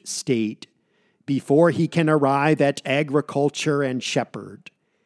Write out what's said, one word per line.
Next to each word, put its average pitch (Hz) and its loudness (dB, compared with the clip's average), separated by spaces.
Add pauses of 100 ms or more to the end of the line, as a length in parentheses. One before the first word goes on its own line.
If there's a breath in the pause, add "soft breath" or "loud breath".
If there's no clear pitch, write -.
state - -4 (580)
before 147 2
he 165 0
can 160 0
arrive 143 2
at 143 0
agriculture 143 -2
and 127 -2
shepherd. 107 -8 (340)